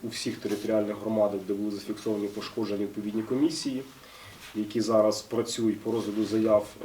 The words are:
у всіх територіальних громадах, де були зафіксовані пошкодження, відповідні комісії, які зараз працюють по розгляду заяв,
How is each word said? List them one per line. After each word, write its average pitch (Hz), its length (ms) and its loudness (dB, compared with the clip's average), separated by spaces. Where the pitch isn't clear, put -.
у 120 40 -6
всіх - 300 -4
територіальних 104 600 0
громадах, 104 500 2
де 104 60 -2
були 104 180 -2
зафіксовані 104 560 -2
пошкодження, 101 560 -4
відповідні 104 400 -2
комісії, 135 600 0
які 107 260 0
зараз 107 400 4
працюють 113 600 0
по 113 100 -2
розгляду 104 340 0
заяв, 107 400 4